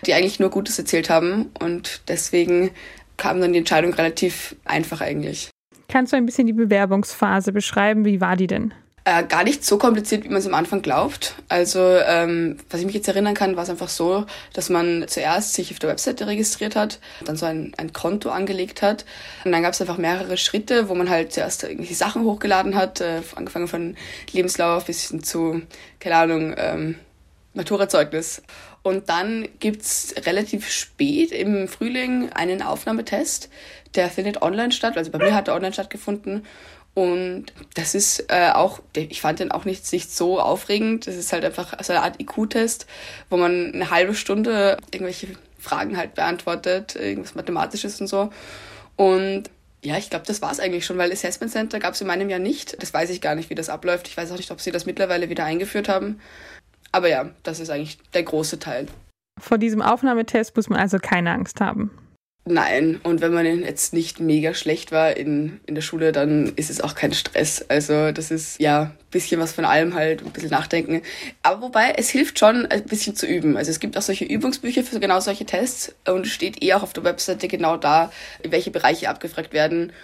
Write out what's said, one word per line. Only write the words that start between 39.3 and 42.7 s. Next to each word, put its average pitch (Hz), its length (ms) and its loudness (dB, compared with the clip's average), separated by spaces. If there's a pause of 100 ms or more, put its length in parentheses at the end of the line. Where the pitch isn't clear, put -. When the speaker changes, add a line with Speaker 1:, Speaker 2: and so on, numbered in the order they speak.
Speaker 1:
den 180 140 -2
auch 160 100 -4
nicht, - 300 -6
nicht 180 180 -4
so 180 300 0
aufregend. 214 640 0
Das 185 80 -8
ist 175 160 -8
halt 170 140 -2
einfach 170 360 -6
so 180 120 -2
eine 170 100 2
Art 175 160 -2
I-Q-Test, 226 640 -2 (440)